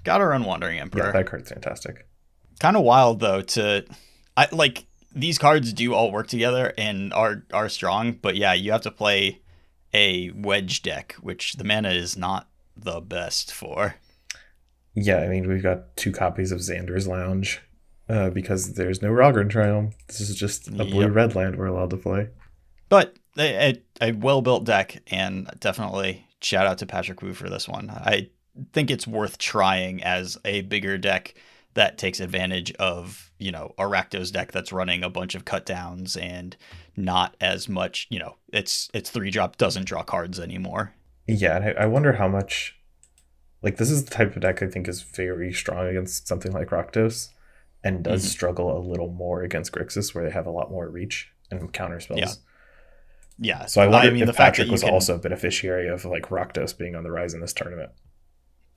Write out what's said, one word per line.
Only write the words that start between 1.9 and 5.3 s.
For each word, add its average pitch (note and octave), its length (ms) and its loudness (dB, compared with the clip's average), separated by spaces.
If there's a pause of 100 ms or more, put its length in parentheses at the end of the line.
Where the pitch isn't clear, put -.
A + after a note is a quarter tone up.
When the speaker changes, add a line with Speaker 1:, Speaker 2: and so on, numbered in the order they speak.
Speaker 1:
Kinda F#3+ 200 4
wild, A#2+ 400 8
though, G2 220 2
to, G#2 440 0 (500)
I, C#3+ 160 6
like, D3+ 340 2 (280)
these D3 240 0